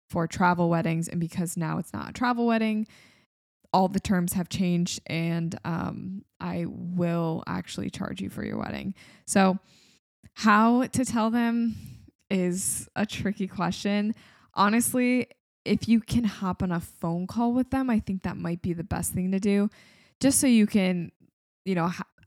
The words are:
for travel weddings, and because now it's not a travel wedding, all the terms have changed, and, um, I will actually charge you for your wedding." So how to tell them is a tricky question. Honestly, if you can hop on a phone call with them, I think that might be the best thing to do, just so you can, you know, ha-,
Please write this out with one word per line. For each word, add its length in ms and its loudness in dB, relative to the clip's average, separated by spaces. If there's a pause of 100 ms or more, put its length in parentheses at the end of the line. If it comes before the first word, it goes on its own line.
for 180 -2
travel 420 2
weddings, 380 0
and 120 -6
because 380 -4
now 200 -4
it's 160 -8
not 160 -8
a 40 -14
travel 320 0
wedding, 420 0 (840)
all 140 4
the 120 -2
terms 340 0
have 160 -2
changed, 580 0
and, 580 -2
um, 580 -6 (160)
I 280 -4
will 800 -2
actually 420 -6
charge 320 -8
you 80 -6
for 160 -8
your 120 -4
wedding." 360 -6 (320)
So 340 4 (720)
how 540 4
to 180 -2
tell 260 0
them 440 0 (540)
is 640 -2
a 100 0
tricky 420 -4
question. 680 -2 (400)
Honestly, 760 2 (360)
if 240 0
you 120 6
can 240 0
hop 380 -2
on 100 0
a 80 0
phone 460 -4
call 280 0
with 180 0
them, 180 0
I 100 2
think 240 -4
that 140 -6
might 240 -4
be 120 -2
the 100 -4
best 300 -4
thing 180 0
to 80 0
do, 300 2 (500)
just 200 4
so 80 4
you 200 8
can, 440 0 (540)
you 100 0
know, 120 2
ha-, 180 -6 (220)